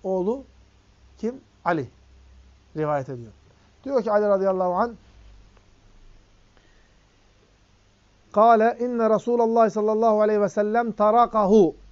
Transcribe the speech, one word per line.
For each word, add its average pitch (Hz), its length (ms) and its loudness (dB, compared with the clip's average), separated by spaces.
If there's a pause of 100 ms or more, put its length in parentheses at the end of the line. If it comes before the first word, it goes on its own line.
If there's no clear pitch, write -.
oğlu 190 380 -4 (760)
kim? 240 220 -8 (240)
Ali 160 260 -4 (880)
rivayet 147 320 -4
ediyor. 120 240 -16 (520)
Diyor 269 180 -2
ki 208 100 -4
Ali 208 160 0
radıyallahu 190 460 0
anh, 226 160 -2 (3500)
"Kâle 226 480 4
inne 240 220 -4
Rasûlallah 226 680 0
sallallahu 214 500 0
aleyhi 214 200 0
ve 202 80 0
sellem 214 440 -2
tarakahu 214 800 2 (180)